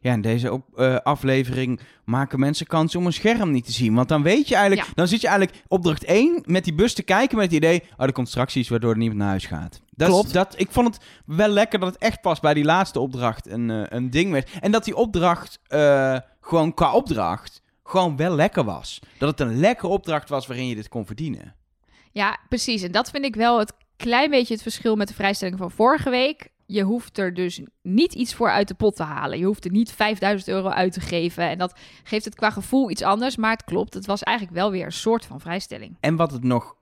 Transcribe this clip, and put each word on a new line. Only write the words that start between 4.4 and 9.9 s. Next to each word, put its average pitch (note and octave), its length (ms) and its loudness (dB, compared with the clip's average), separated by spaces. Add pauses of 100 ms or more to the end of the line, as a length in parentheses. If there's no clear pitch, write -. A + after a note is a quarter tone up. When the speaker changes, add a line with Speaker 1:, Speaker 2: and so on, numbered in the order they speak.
Speaker 1:
je B3+ 80 2
eigenlijk, G3 320 4
Speaker 2:
Ja. - 80 -16
Speaker 1:
dan F3 120 2
zit A3 140 0
je G3+ 60 -2
eigenlijk F#3+ 400 0
opdracht F3 360 0
één C#4 420 4
met F3+ 180 2
die E3 100 -2
bus G#3 200 2
te - 100 -6
kijken A3+ 340 2
met G#3 80 2
het E3+ 100 0
idee, D#3+ 280 4 (140)
"Oh, B2+ 80 0
er C3+ 60 2
komt B2 180 -4
straks - 260 -2
iets B2+ 140 -2
waardoor A#2 220 0
er A2 60 2
niemand A2 220 0
naar G2+ 100 2
huis F#2+ 160 -2
gaat." E2 440 -10
Dat - 180 0